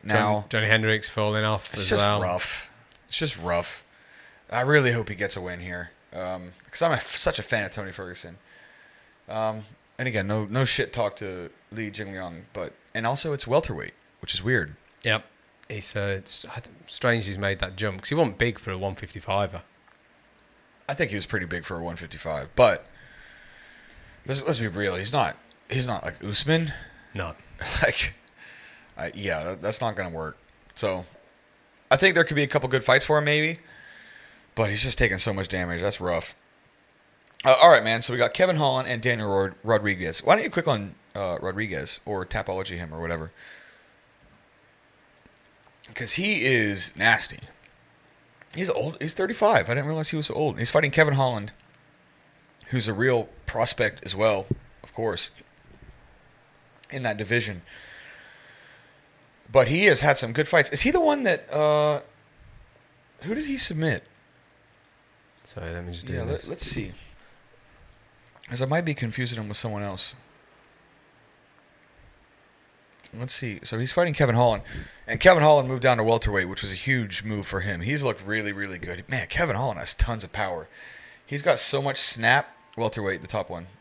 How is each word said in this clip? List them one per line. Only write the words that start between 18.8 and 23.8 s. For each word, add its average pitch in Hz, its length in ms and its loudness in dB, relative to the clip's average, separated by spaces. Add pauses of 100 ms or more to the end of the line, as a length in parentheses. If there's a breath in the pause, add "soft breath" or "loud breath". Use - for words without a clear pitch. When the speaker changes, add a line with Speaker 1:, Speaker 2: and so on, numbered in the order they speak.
Speaker 2:
fifty-fiver. 95 680 -4 (1300)
Speaker 1:
I 135 60 -4
think 151 160 -2
he 101 60 -6
was 95 100 -2
pretty 90 220 -4
big 85 180 -6
for 87 120 -8
a 85 60 -8
one 85 120 -6
fifty-five, 76 600 -8
but 110 300 4 (1400 loud breath)